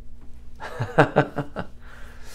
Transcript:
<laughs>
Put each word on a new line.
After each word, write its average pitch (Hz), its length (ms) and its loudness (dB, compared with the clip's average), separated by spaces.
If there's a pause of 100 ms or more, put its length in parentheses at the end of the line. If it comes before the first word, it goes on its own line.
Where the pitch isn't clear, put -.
(600)
<laughs> - 360 -4 (1400)